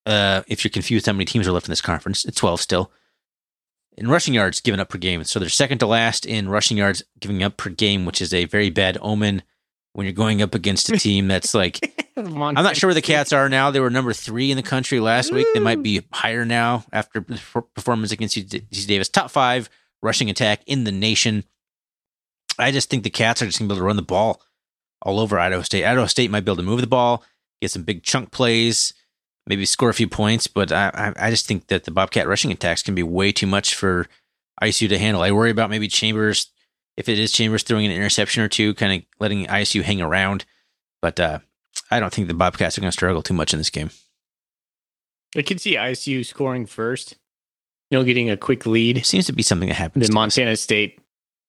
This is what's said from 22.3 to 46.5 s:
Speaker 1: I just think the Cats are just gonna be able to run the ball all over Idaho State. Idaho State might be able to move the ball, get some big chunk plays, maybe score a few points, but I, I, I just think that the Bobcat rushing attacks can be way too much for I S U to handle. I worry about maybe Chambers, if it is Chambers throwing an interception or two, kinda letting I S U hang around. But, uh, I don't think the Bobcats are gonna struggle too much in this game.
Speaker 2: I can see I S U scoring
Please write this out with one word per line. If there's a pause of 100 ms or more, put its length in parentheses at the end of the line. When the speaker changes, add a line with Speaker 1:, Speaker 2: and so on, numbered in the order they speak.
Speaker 1:
I
just
think
the
Cats
are
just
gonna
be
able
to
run
the
ball (600)
all
over
Idaho
State.
Idaho
State
might
be
able
to
move
the
ball, (380)
get
some
big
chunk
plays, (520)
maybe
score
a
few
points,
but
I,
I,
I
just
think
that
the
Bobcat
rushing
attacks
can
be
way
too
much
for (520)
I
S
U
to
handle.
I
worry
about
maybe
Chambers, (500)
if
it
is
Chambers
throwing
an
interception
or
two,
kinda (140)
letting
I
S
U
hang
around. (560)
But,
uh, (520)
I
don't
think
the
Bobcats
are
gonna
struggle
too
much
in
this
game. (1400)
Speaker 2:
I
can
see
I
S
U
scoring